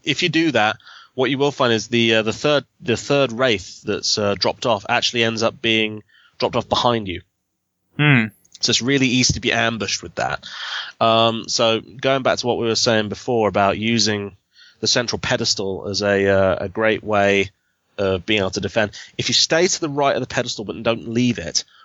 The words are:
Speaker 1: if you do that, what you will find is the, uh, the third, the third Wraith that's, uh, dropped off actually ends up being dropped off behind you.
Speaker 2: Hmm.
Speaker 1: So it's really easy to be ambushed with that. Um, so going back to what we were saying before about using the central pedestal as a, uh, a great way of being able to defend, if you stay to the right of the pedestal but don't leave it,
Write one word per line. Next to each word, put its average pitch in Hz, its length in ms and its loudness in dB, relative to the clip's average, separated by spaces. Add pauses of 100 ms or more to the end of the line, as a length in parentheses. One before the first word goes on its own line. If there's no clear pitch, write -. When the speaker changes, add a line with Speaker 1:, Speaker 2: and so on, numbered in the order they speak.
Speaker 1:
if - 180 -2
you 180 60 0
do 160 240 0
that, 107 240 2 (380)
what 123 160 0
you 135 80 -2
will 143 140 2
find 123 200 2
is 107 160 0
the, 113 280 4
uh, 110 60 4
the 107 100 -2
third, 147 320 0 (160)
the 113 160 -2
third 139 360 0
Wraith 110 500 -2
that's, - 360 -2
uh, 101 160 0
dropped - 320 -2
off 107 220 0
actually 117 360 0
ends 113 180 -2
up 110 180 -2
being 110 420 0 (360)
dropped 110 180 -2
off 113 120 -2
behind 113 380 0
you. 87 160 -8 (760)
Speaker 2:
Hmm. 139 300 4 (340)
Speaker 1:
So - 100 -2
it's 113 120 0
really 131 240 2
easy 123 280 2
to 120 60 -8
be - 120 0
ambushed 113 500 -2
with - 140 -14
that. 69 280 -4 (560)
Um, 113 480 2
so 113 320 0
going 131 420 -2
back 107 160 2
to - 80 -6
what 110 120 0
we 117 80 -2
were 113 80 0
saying 110 360 0
before 110 380 -2
about 98 300 2
using 104 580 -2 (440)
the 110 60 -4
central 113 320 0
pedestal 104 720 -4
as 98 140 -4
a, 98 240 2
uh, 95 380 4
a 101 40 -4
great 110 360 0
way 101 460 2 (480)
of 95 280 -2
being 107 140 2
able 92 100 0
to 98 100 -6
defend, 104 320 0 (260)
if - 100 -4
you 123 60 0
stay 170 340 2
to - 120 -4
the 160 80 -2
right 139 280 0
of 123 40 -2
the 127 60 -4
pedestal 123 380 -4
but 98 180 -10
don't 113 260 -2
leave 117 300 2
it, - 260 -4 (200)